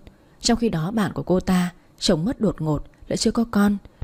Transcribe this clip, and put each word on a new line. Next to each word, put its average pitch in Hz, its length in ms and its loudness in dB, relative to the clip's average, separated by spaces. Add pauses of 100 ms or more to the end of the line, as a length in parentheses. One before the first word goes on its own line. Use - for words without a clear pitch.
(400)
Trong 233 180 2
khi 233 120 0
đó 165 220 -2
bạn 214 220 0
của 139 100 -6
cô 180 160 2
ta, 180 340 0 (260)
chồng 165 260 2
mất 254 160 -4
đột 185 200 0
ngột, 156 220 -2 (240)
lại - 100 -2
chưa 226 140 0
có 233 200 0
con, 202 260 2 (260)